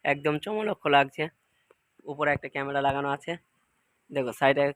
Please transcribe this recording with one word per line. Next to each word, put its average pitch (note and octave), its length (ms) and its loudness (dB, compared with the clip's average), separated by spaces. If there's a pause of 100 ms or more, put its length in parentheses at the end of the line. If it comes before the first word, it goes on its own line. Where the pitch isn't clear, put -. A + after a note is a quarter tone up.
(120)
একদম D3 220 0 (100)
চমলক্ষ G#3+ 400 -6 (120)
লাগছে। C#3 280 2 (800)
উপরে D3 280 -2
একটা C#3+ 220 -4
ক্যামেরা C#3 320 -2
লাগানো C#3 300 0
আছে, E3 160 -10 (800)
দেখো B2+ 280 -2
সাইডে C#3 260 4 (120)